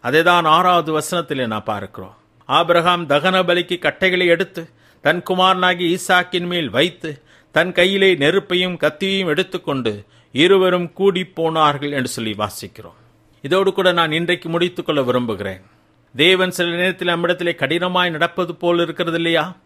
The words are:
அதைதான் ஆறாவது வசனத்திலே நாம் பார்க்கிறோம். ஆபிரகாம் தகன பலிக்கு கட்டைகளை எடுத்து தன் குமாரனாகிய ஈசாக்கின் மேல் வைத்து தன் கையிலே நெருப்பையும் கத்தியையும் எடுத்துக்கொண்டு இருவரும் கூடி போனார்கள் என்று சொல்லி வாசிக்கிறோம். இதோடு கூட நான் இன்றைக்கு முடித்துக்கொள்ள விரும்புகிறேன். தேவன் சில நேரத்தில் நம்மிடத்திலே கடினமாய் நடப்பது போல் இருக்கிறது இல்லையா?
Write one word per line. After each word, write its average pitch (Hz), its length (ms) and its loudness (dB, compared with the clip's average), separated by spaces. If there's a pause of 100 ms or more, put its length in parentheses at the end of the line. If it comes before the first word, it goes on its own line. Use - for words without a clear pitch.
அதைதான் 165 460 4
ஆறாவது 170 440 2
வசனத்திலே 151 540 -4
நாம் 110 220 -6
பார்க்கிறோம். 98 480 -10 (320)
ஆபிரகாம் 170 580 2
தகன 151 360 2
பலிக்கு 175 360 -2
கட்டைகளை 180 480 0
எடுத்து 170 340 0 (420)
தன் 160 200 2
குமாரனாகிய 180 720 2
ஈசாக்கின் 180 520 -2
மேல் 170 220 -4
வைத்து 151 420 -2 (440)
தன் 175 160 2
கையிலே 190 440 2
நெருப்பையும் 180 640 0
கத்தியையும் 190 540 -2
எடுத்துக்கொண்டு 139 600 -4 (420)
இருவரும் 180 580 4
கூடி 185 300 0 (120)
போனார்கள் 151 640 0
என்று 123 120 -4
சொல்லி 110 240 -6
வாசிக்கிறோம். 101 640 -10 (460)
இதோடு 185 280 2
கூட 185 200 2
நான் 165 260 0
இன்றைக்கு 175 320 -2
முடித்துக்கொள்ள 170 540 -2
விரும்புகிறேன். 110 600 -4 (520)
தேவன் 180 400 2
சில 175 160 -2
நேரத்தில் 180 420 -2
நம்மிடத்திலே 175 420 -2
கடினமாய் 175 600 -2
நடப்பது 170 400 -4
போல் 170 280 0
இருக்கிறது 165 360 -4
இல்லையா? 165 260 0 (200)